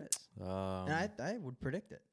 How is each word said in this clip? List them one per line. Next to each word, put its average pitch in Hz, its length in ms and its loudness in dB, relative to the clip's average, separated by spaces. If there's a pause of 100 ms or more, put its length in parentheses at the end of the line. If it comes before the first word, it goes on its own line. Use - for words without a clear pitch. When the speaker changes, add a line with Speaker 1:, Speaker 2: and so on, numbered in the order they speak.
Speaker 1:
is. - 100 4 (220)
Speaker 2:
Um, 95 480 2
Speaker 1:
And 151 40 4
I, 185 160 4 (240)
I 247 40 -2
would 127 220 -6
predict 147 320 -2
it. - 100 -12 (120)